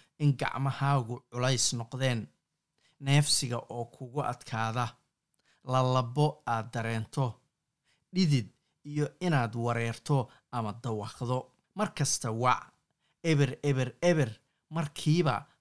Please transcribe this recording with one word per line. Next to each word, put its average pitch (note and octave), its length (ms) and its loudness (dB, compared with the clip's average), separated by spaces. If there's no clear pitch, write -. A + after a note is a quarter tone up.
in D3 180 4
gacmahaagu C#3 840 -2
culays B2 420 0
noqdeen. A#2+ 540 -4
Neefsiga C#3 560 2
oo A#2 160 -8
kugu C3 360 -10
adkaada. A2+ 640 -2
Lalabo B2+ 840 2
aad A2+ 240 -4
dareento. A2+ 680 -4
Dhidid D3 340 4
iyo D3 220 -2
inaad C3 360 2
wareerto A#2 720 0
ama A2 220 -4
dawaqdo. A#2 800 -6
Mar G#3 180 -4
kasta - 380 -2
wac A#2 400 0
eber C#3+ 400 4
eber C3 280 0
eber D#3 280 4
markiiba D#3 720 0